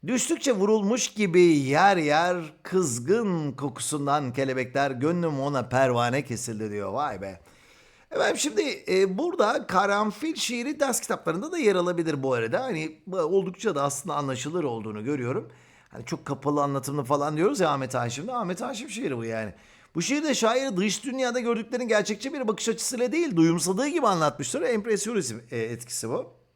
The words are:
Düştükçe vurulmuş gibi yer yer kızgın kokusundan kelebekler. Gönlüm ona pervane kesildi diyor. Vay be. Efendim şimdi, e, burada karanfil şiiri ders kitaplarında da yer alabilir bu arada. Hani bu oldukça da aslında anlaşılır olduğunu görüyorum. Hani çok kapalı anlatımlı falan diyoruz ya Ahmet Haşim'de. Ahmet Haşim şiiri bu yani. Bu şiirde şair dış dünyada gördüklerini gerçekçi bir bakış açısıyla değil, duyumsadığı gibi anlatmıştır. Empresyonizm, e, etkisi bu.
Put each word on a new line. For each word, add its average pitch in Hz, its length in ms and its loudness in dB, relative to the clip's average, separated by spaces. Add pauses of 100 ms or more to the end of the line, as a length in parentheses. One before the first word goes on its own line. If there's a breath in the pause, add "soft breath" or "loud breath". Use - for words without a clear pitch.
Düştükçe 262 440 0
vurulmuş 208 560 2
gibi 180 340 4
yer 165 560 6
yer 165 400 2 (260)
kızgın 170 880 0
kokusundan 143 800 -2
kelebekler. 131 580 0
Gönlüm 151 480 0
ona 135 300 -2
pervane 123 560 2
kesildi 110 460 -6
diyor. 101 220 -4
Vay 120 280 -4
be. 95 200 -10 (720 soft breath)
Efendim - 260 0
şimdi, 285 500 -2
e, 190 300 2
burada 262 500 2
karanfil 202 680 2
şiiri 247 440 -4
ders 269 200 2
kitaplarında 196 520 -4
da 370 60 -4
yer 214 180 4
alabilir 170 480 0
bu 131 100 2
arada. 117 300 0
Hani 160 440 -4
bu 190 100 -4
oldukça 185 580 0
da 139 80 2
aslında 143 320 -2
anlaşılır 143 480 -2
olduğunu 110 400 -4
görüyorum. 135 480 -4 (380 soft breath)
Hani - 160 -14
çok 156 200 -8
kapalı 147 380 0
anlatımlı 139 400 -2
falan 143 340 0
diyoruz 214 220 2
ya 170 100 4
Ahmet 131 260 -2
Haşim'de. 127 380 -4
Ahmet 190 280 -4
Haşim 254 280 -8
şiiri 190 280 -4
bu 113 80 -6
yani. 110 280 -4 (420 soft breath)
Bu 165 60 -2
şiirde 285 340 0
şair 233 420 2
dış 196 260 0
dünyada 254 360 -2
gördüklerini 233 480 -2
gerçekçi 214 460 0
bir 262 140 -2
bakış 220 220 -2
açısıyla 226 420 -2
değil, 311 240 0
duyumsadığı 170 520 4
gibi 294 200 2
anlatmıştır. 165 540 2
Empresyonizm, 208 760 0 (140)
e, 123 80 -4
etkisi 117 500 -6
bu. - 240 -6 (220)